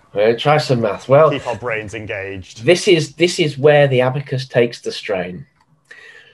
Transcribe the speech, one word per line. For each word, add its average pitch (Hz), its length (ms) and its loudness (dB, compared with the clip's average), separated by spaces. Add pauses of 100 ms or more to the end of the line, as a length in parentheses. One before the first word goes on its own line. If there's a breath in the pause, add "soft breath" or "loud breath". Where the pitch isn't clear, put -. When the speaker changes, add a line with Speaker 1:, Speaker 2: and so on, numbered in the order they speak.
(140)
Speaker 1:
We'll 110 240 2
try 151 200 2
some 131 240 -2
maths. 98 260 -4
Well, 147 240 6
Speaker 2:
Keep 139 160 -6
our 120 80 -6
brains 107 380 -8
engaged. 101 720 -10
Speaker 1:
this 175 240 2
is, 160 260 2
this 175 240 -2
is 147 180 -2
where 147 300 4
the 127 140 2
abacus 131 440 -4
takes 120 360 -2
the - 100 -8
strain. 90 560 -8 (880 loud breath)